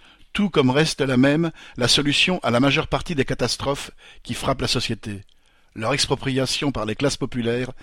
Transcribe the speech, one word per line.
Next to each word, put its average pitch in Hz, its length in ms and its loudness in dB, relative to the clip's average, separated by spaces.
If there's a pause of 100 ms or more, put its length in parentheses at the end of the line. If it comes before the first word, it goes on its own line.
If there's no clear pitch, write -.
(320)
Tout 202 180 0
comme 139 220 4
reste 151 300 2
la 135 140 0
même 147 360 4 (260)
la 120 100 0
solution 147 540 2
à - 80 -2
la 120 100 4
majeure 139 280 2
partie - 260 -4
des 131 100 2
catastrophes - 680 -4 (320)
qui 120 100 -8
frappent 127 280 -2
la 123 60 0
société. 110 540 -4 (540)
Leur 110 180 -2
expropriation 135 800 0
par 107 160 -4
les 107 80 -2
classes 139 220 0
populaires 123 540 -2 (100)